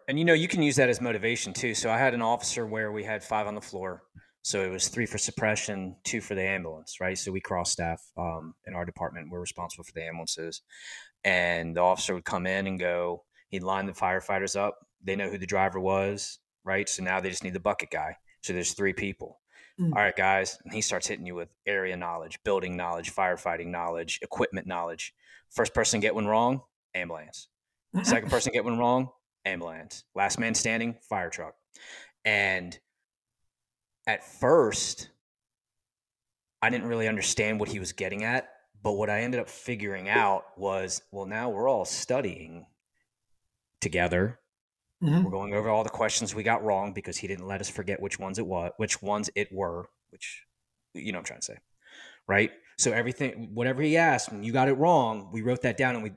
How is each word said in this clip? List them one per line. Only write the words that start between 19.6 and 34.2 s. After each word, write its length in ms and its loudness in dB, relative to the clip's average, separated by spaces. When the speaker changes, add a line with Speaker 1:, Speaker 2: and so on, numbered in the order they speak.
Speaker 2:
Mm. 160 2
Speaker 1:
"All 80 2
right, 140 2
guys." 480 2
And 80 -14
he 80 -4
starts 260 0
hitting 200 -6
you 80 -8
with 160 -8
area 300 0
knowledge, 460 -6
building 340 0
knowledge, 380 -4
firefighting 540 0
knowledge, 540 -4
equipment 440 -2
knowledge. 480 -6
First 240 0
person 260 2
get 140 4
one 120 0
wrong, 360 4
ambulance. 540 -8
Speaker 2:
<laughs> 80 0
Speaker 1:
Second 280 2
person 220 4
get 120 2
one 140 0
wrong, 320 4
ambulance. 600 -8
Last 240 2
man 160 0
standing, 440 0
fire 220 -4
truck. 240 -10
And 540 2
at 180 0